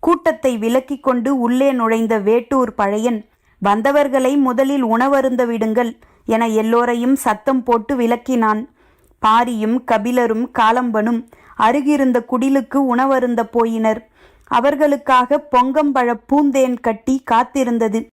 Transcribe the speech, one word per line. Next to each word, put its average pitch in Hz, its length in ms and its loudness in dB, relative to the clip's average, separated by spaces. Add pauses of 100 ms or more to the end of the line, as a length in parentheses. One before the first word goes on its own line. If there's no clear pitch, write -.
கூட்டத்தை 320 580 0
விலக்கிக் 254 440 -2
கொண்டு 262 360 0
உள்ளே 254 340 2
நுழைந்த 226 460 0
வேட்டூர் 233 560 0
பழையன், 214 540 -2 (300)
"வந்தவர்களை 262 760 0
முதலில் 269 480 0
உணவருந்த 254 640 0
விடுங்கள்" 226 520 -2 (260)
என 226 240 0
எல்லோரையும் 240 680 0
சத்தம் 254 460 -2
போட்டு 233 340 -2
விலக்கினான். 233 720 -2 (580)
பாரியும் 226 580 0
கபிலரும் 233 760 0
காலம்பனும் 226 680 0 (280)
அருகிருந்த 254 720 2
குடிலுக்கு 262 460 0
உணவருந்த 247 760 0
போயினர். 226 460 0 (480)
அவர்களுக்காக 285 1040 0
பொங்கம்பழ 254 760 0
பூந்தேன் 269 540 2
கட்டி 240 500 -2
காத்திருந்தது. 233 760 0 (120)